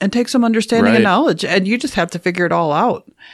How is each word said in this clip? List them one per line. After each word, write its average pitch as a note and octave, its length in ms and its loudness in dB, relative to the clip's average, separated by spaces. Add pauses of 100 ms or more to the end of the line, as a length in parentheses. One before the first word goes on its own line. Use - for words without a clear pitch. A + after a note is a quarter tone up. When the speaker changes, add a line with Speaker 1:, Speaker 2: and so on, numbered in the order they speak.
Speaker 1:
and G3 120 -2
take A#3+ 160 0
some A#3+ 160 2
understanding A3+ 520 2
and A3+ 80 4
Speaker 2:
Right. G3+ 40 2
Speaker 1:
knowledge, F#3 360 0
and F#3+ 240 0
you A#3+ 100 0
just C#4 160 -8
have F3 160 -2
to F3 80 -8
figure F3+ 260 -2
it E3 80 0
all E3+ 200 0
out. F#3 360 -2 (240)